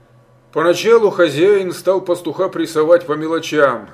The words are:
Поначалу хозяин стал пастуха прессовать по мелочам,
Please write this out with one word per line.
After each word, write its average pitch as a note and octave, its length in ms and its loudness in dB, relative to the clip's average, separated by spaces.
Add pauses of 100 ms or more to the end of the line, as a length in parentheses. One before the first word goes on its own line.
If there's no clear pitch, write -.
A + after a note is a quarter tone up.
(540)
Поначалу F3+ 580 2
хозяин F3 600 2
стал D#3+ 280 -2
пастуха F3 480 -4
прессовать E3+ 580 0
по D3+ 60 -4
мелочам, D3+ 800 -2